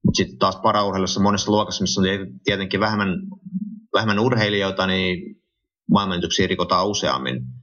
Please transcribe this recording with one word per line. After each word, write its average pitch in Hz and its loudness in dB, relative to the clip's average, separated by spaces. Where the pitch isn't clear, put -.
Mut - 4
sit 92 -2
taas 98 2
paraurheilussa 98 0
monessa 101 2
luokassa, 104 0
missä 95 -2
on 92 4
tietenkin 98 -2
vähemmän, 104 0
vähemmän 104 2
urheilijoita, 104 2
niin 92 -2
maailmanennätyksiä 92 2
rikotaan 92 2
useammin 65 -2